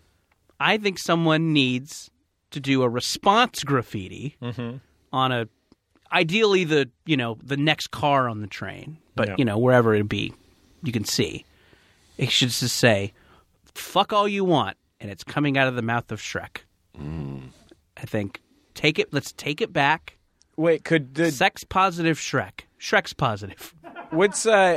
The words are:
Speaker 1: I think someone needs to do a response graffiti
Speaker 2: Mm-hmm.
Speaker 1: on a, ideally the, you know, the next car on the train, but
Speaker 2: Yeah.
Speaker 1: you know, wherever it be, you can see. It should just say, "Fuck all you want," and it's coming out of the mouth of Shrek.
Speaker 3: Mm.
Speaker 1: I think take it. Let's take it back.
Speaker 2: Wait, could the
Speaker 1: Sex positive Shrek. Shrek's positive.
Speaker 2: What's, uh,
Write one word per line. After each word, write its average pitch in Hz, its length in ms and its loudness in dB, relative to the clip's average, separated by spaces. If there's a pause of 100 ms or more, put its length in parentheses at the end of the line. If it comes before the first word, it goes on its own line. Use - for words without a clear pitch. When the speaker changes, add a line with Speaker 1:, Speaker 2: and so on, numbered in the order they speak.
(600)
Speaker 1:
I 180 180 2
think 202 220 -4
someone 165 520 2
needs 131 600 0 (400)
to 147 80 -10
do 135 240 2
a 123 60 2
response 196 760 0
graffiti 110 760 -4
Speaker 2:
Mm-hmm. 120 360 -10 (340)
Speaker 1:
on 131 200 0
a, 117 160 -2 (640)
ideally 185 520 2
the, 147 260 0 (160)
you 156 120 0
know, 117 260 -4
the 139 140 -4
next 160 340 0
car 139 380 2
on 110 120 -6
the 101 60 -8
train, 98 500 -12 (180)
but 107 140 0
Speaker 2:
Yeah. 95 100 -6
Speaker 1:
you 139 60 2
know, 104 120 0
wherever 120 360 6
it 104 140 2
be, 104 260 -4 (500)
you 120 100 -4
can 107 100 -2
see. - 400 -2 (720)
It - 140 -2
should 127 180 4
just - 280 -4
say, 101 360 2 (640)
"Fuck - 380 -2
all 208 140 2
you 196 180 -2
want," 123 320 0 (220)
and 104 120 -12
it's - 120 -14
coming 147 340 0
out 135 100 4
of 127 80 -2
the 120 60 -4
mouth 117 300 -2
of 107 100 -8
Shrek. - 380 -10 (400)
Speaker 3:
Mm. 69 500 -10 (480)
Speaker 1:
I - 80 -18
think 104 360 -6 (320)
take 156 260 0
it. - 140 -4
Let's 139 200 -4
take 147 280 -8
it - 120 -4
back. 147 440 0 (380)
Speaker 2:
Wait, 160 280 0
could 139 320 0
the 165 160 2
Speaker 1:
Sex 180 320 -2
positive 170 540 0
Shrek. - 440 -6 (180)
Shrek's - 340 -2
positive. 104 600 -6 (380)
Speaker 2:
What's, 196 360 2
uh, 226 40 6 (260)